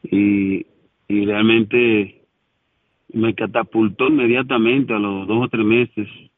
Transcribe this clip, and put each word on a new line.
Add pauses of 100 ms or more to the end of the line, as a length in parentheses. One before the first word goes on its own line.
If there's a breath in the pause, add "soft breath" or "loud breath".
Y, (420)
y
realmente (880)
me
catapultó
inmediatamente
a
los
dos
o
tres
meses. (300)